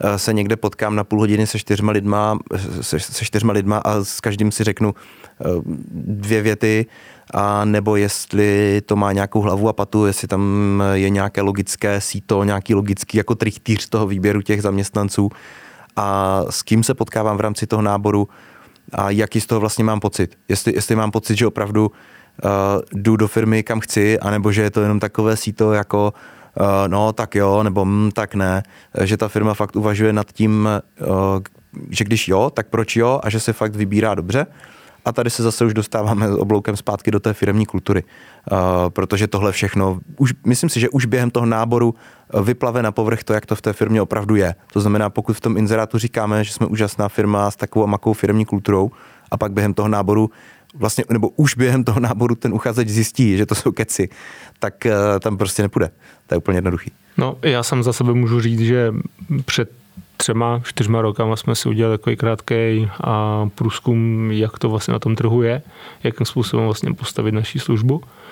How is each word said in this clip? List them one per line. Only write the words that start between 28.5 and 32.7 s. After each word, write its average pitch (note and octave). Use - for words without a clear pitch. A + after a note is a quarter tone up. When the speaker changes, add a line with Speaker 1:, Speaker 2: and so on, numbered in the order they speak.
Speaker 1:
že G#2
ta A2
firma G#2+
fakt G#2
uvažuje G#2+
nad G#2
tím, G#2+
eh, -
že G#2
když G#2+
jo, G2+
tak A2
proč A2